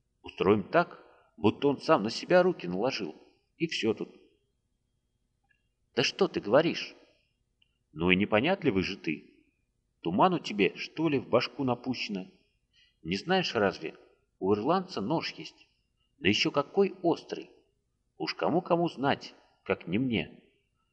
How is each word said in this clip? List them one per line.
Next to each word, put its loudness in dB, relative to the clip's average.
Устроим 2
так, -2
будто 2
он 0
сам 2
на -2
себя 4
руки -2
наложил, -4
и -4
всё 0
тут". -10
"Да 2
что 0
ты -4
говоришь?" 2
"Ну 0
и 6
непонятливый 2
же -8
ты. -8
Туману 2
тебе, 0
что -4
ли, 0
в -10
башку 0
напущено? -4
Не -2
знаешь -2
разве, 0
у 2
ирландца -2
нож -4
есть, -18
да 0
ещё 2
какой 0
острый. -4
Уж -6
кому-кому 0
знать, -4
как -4
не 0
мне". -2